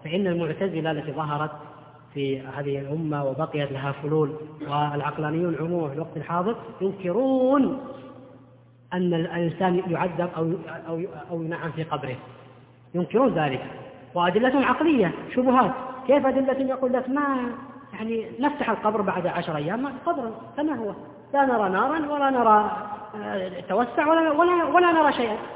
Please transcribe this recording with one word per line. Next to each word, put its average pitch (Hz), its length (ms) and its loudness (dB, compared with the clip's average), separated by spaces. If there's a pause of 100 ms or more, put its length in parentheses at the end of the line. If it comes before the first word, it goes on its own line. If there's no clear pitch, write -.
فإن 185 220 0
المعتزلة 165 640 -2
التي 151 220 -4
ظهرت 151 380 -2 (640)
في 135 260 -2
هذه 139 380 -6
الأمة 147 460 -4
وبقيت 139 480 -2
لها 135 200 -4
فلول، 147 400 0 (280)
والعقلانيون 147 1000 -2
عموما 165 280 -2
في 135 60 -8
الوقت 160 220 -8
الحاضر 180 400 -2 (240)
ينكرون 254 1000 2 (1120)
أن 180 220 2
الإنسان 170 760 0
يعذب 170 460 -2
أو، 165 160 0 (360)
أو، 165 120 -4 (300)
أو 170 120 -6
ينعم 160 280 -6
في 160 120 -6
قبره، 139 340 -6 (760)
ينكرون 190 400 2
ذلك، 147 280 0 (520)
وأدلتهم 220 500 4
عقلية 247 480 4 (220)
شبهات. 247 360 6 (360)
كيف 269 200 6
أدلتهم؟ 262 420 2
يقول 254 240 0
لك: 247 160 0
"ما 277 280 0 (560)
يعني 220 340 -4 (140)
نفتح 277 300 0
القبر 214 300 0
بعد 180 260 0
عشر 170 300 -2
أيام، 170 260 -2
ما 285 60 -4
القبر 254 420 -4 (260)
كما 302 180 0
هو، 220 180 -4 (420)
لا 277 100 6
نرى 226 240 2
نارا 285 440 0
ولا 277 180 2
نرى، 214 400 6 (520)
آه، 185 460 -6
توسع 240 380 2
ولا، 320 240 4
ولا، 339 340 4
ولا 339 280 6
نرى 311 200 4
شيئا". 233 240 -2 (200)